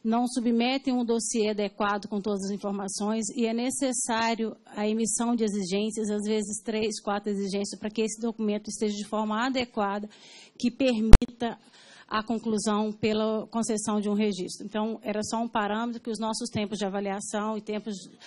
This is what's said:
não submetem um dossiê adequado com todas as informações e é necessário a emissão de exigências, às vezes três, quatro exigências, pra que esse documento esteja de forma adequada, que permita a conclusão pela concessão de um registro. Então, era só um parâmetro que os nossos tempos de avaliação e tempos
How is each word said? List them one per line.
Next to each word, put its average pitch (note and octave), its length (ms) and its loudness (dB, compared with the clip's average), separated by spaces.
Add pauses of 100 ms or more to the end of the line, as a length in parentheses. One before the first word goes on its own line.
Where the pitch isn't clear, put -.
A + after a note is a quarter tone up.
não A#3 240 2
submetem B3 640 2
um B3 100 2
dossiê A3+ 460 2
adequado G3+ 580 0
com G#3 140 -2
todas G3+ 240 -2
as G3 60 -2
informações G3+ 760 -2 (100)
e A#3 100 2
é A3+ 80 0
necessário A#3 1000 0 (100)
a G#3 220 -4
emissão A#3 480 2
de A3+ 80 2
exigências, G#3 680 0
às G#3 140 0
vezes G#3 400 -2
três, G#3+ 380 -2
quatro G#3 280 -2
exigências, G3+ 500 -2
pra G#3+ 100 -6
que G#3+ 120 -2
esse G#3+ 200 -2
documento G#3+ 460 -2
esteja G#3 280 -2
de G3+ 100 -6
forma G#3+ 400 0
adequada, G#3+ 640 -2 (480)
que A#3+ 140 0
permita A#3 880 6 (480)
a G#3+ 160 -2
conclusão G#3+ 680 0
pela G#3+ 560 0
concessão G#3+ 520 0
de G#3 100 0
um G#3 40 2
registro. G3+ 520 -2
Então, G#3+ 380 -4
era G#3+ 200 -2
só A3+ 140 -4
um A#3 100 -2
parâmetro A3+ 540 -2
que - 80 -8
os G#3+ 100 -4
nossos A3 300 -4
tempos G#3+ 300 -4
de G#3 60 0
avaliação G3+ 720 -4
e G3+ 40 -6
tempos G#3+ 340 -6 (320)